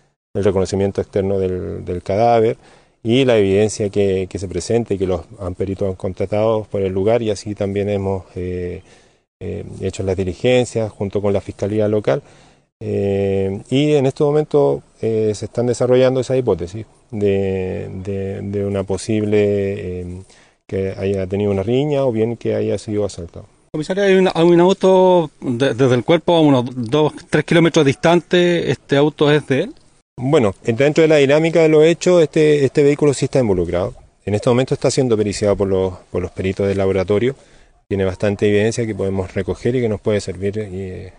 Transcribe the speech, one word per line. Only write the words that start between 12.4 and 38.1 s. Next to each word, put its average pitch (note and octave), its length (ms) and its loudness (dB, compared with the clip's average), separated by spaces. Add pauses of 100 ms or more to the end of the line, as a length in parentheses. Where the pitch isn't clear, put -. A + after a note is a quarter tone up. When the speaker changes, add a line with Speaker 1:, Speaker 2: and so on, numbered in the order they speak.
Speaker 1:
Eh, G2 880 -2
y D3 240 2
en C#3 140 2
este C#3 180 -2
momento, C#3+ 580 0 (200)
eh, A2 320 0
se G#2+ 100 -10
están A#2+ 220 -4
desarrollando B2+ 540 2
esa C3 180 -2
hipótesis G#2 480 -4 (240)
de, G2 800 -2 (120)
de, G2 380 -8
de G2+ 240 -4
una G2 200 -4
posible, G2+ 1160 -2
eh, F2+ 220 -12 (480)
que F#2+ 280 -4
haya G2 280 -2
tenido G2+ 240 -2
una G2 120 0
riña C3+ 420 0
o B2+ 80 0
bien A2 240 -2
que A2 180 -4
haya G#2+ 220 -2
sido G#2 300 -4
asaltado. F#2 400 -12 (260)
Speaker 2:
Comisario, F#3 300 -4
hay G3 140 4
un, F#3 120 4
hay E3 160 0
un E3+ 160 6
auto F#3 680 4 (100)
de, B2+ 320 0
desde B2 220 2
el B2 100 0
cuerpo E3+ 320 2
a D#3+ 60 4
unos C3+ 240 4 (100)
dos, C#3 380 0 (160)
tres D3+ 160 0
kilómetros E3 400 4
distante. F3 840 2
¿Este C#3 280 -2
auto D3+ 340 2
es C#3+ 140 0
de C3 160 0
él? B3 120 -10 (440)
Speaker 1:
Bueno, B2+ 440 2
dentro C#3 380 2
de D#3 80 6
la D#3 80 6
dinámica D#3 460 4
de D#3+ 80 4
los D3+ 140 6
hechos, E3+ 380 4
este, D3+ 440 2
este D3 160 2
vehículo C#3+ 320 4
sí - 100 -4
está C#3 140 0
involucrado. F2+ 560 0 (320)
En G2+ 80 -2
este G#2+ 160 0
momento B2+ 240 2
está C#3 160 0
siendo B2+ 260 2
periciado G#2 400 0
por G2 120 0
los, F#2+ 260 0 (160)
por F2+ 100 -4
los F2+ 120 -8
peritos G2 360 -2
del G2 80 0
laboratorio. G2 580 0 (540)
Tiene F#2+ 160 -2
bastante G2+ 420 -2